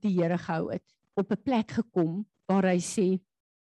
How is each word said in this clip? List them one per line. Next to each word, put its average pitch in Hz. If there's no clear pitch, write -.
die 208
Here 170
gehou 170
het, -
op 196
'n 208
plek 226
gekom 175
waar 190
hy 180
sê, 185